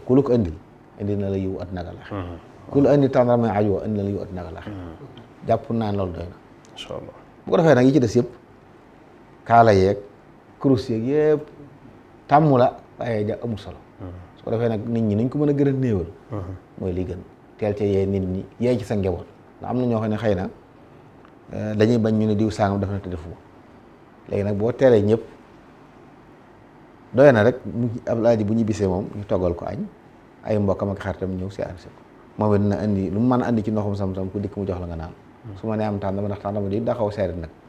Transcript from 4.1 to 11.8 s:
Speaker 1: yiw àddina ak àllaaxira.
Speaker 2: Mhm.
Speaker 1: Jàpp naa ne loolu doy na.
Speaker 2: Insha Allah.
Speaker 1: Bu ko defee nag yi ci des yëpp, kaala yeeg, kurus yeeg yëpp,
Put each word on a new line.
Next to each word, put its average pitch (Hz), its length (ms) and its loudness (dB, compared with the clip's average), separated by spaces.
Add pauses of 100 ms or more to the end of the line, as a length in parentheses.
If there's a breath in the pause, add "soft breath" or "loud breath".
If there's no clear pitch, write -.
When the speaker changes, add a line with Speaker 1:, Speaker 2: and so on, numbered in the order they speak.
Speaker 1:
yiw 101 120 -4
àddina 92 200 -10
ak 87 80 -12
àllaaxira. 87 260 -14
Speaker 2:
Mhm. 87 440 -16 (280)
Speaker 1:
Jàpp 113 220 -2
naa 113 200 -2
ne 101 60 -2
loolu 95 160 -4
doy 85 160 -10
na. - 80 -18 (360)
Speaker 2:
Insha - 220 -12
Allah. - 200 -14 (320)
Speaker 1:
Bu - 40 -8
ko 190 60 4
defee 165 180 6
nag 123 120 6
yi 135 60 6
ci 147 80 4
des 120 160 0
yëpp, 120 120 2 (1160)
kaala 113 300 8
yeeg, 98 240 4 (640)
kurus 135 300 2
yeeg 110 140 -2
yëpp, 151 360 2 (880)